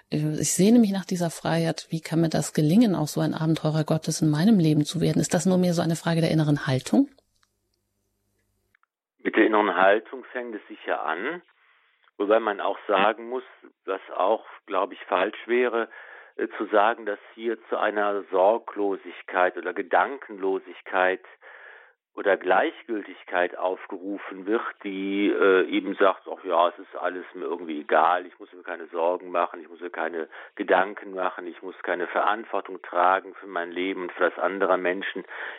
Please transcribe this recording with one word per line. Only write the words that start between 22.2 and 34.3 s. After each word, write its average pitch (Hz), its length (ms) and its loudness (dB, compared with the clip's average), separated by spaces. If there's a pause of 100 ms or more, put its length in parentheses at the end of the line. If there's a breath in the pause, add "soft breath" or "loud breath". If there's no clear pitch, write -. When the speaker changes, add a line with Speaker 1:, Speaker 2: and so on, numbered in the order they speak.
Speaker 2:
Gleichgültigkeit 95 1200 -2
aufgerufen 92 880 -8
wird, 113 160 0 (200)
die, 98 460 -2
äh, 92 400 4
eben 95 280 -2
sagt, 95 300 2
„Ach 80 180 -10
ja, 87 240 4
es - 100 -6
ist - 180 -18
alles 90 380 -6
mir 90 100 -10
irgendwie 80 380 -6
egal, 82 420 2
ich 87 160 -20
muss 101 140 -20
mir 90 80 -20
keine 85 240 -12
Sorgen 87 440 -2
machen, 87 300 -2
ich 76 80 -18
muss 82 120 -20
mir 87 100 -10
keine 82 360 -6 (280 loud breath)
Gedanken 98 580 -2
machen, 92 340 -6
ich 82 140 -14
muss 92 220 -14
keine 87 240 -4
Verantwortung 95 760 -4
tragen 90 540 0
für - 120 -18
mein 87 240 -6
Leben 90 340 -4
und 85 80 -10
für 87 180 0